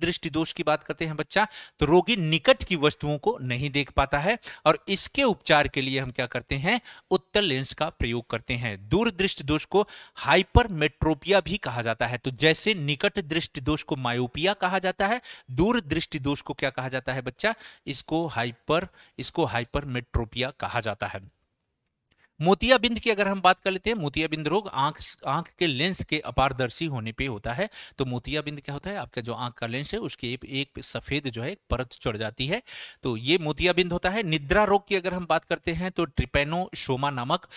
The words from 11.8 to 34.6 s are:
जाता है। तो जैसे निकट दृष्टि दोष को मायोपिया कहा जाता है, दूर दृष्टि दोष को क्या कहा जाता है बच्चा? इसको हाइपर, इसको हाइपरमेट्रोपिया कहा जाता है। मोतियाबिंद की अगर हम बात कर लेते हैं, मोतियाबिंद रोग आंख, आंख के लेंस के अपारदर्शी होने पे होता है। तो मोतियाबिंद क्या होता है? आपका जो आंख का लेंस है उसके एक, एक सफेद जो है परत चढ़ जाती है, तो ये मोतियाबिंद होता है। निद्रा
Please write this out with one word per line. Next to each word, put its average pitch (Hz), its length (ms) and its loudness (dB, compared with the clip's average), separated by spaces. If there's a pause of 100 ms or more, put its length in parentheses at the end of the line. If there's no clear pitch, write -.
जाता 113 240 0
है। 120 120 -4
तो 135 120 -6
जैसे 156 440 2
निकट 147 440 -2
दृष्टि 156 420 -4
दोष 151 220 0
को - 140 -4
मायोपिया 127 560 0
कहा 185 260 0
जाता 190 280 0
है, 240 140 0 (300)
दूर 202 300 4
दृष्टि 156 380 -2
दोष 139 220 -2
को - 140 -8
क्या 139 160 -2
कहा 131 180 -6
जाता 127 240 -4
है 131 100 -4
बच्चा? 165 320 -2 (320)
इसको 160 400 -2
हाइपर, 135 640 -2 (300)
इसको 151 260 0
हाइपरमेट्रोपिया 123 1080 -2
कहा 120 300 -4
जाता 104 260 -4
है। 98 340 -12 (1000)
मोतियाबिंद 226 580 4
की 233 120 0
अगर 202 180 2
हम 196 120 0
बात 180 200 6
कर 196 100 -2
लेते 190 200 -2
हैं, 233 60 0
मोतियाबिंद 156 520 -2
रोग 202 200 0
आंख, 143 300 -2 (280)
आंख 151 320 -2
के 180 80 2
लेंस 160 380 0
के 156 160 -2
अपारदर्शी 131 640 0
होने 117 280 -4
पे 131 140 -4
होता 113 260 -6
है। 185 160 -4 (300)
तो 139 60 0
मोतियाबिंद 147 560 -6
क्या 143 120 -12
होता 143 180 -8
है? 202 60 -8
आपका 123 260 -8
जो 117 120 -6
आंख 117 200 -6
का - 120 -8
लेंस 127 280 -4
है 220 60 -4
उसके 127 320 -6
एक, 131 120 -8
एक 139 380 -6
सफेद 139 460 -4
जो 113 140 -6
है 170 140 -6 (140)
परत 123 220 -2
चढ़ 113 240 -4
जाती 110 300 -4
है, 202 160 -2 (400)
तो 120 140 -2
ये 131 220 2
मोतियाबिंद 170 540 2
होता 180 180 0
है। 214 120 -2
निद्रा 160 420 4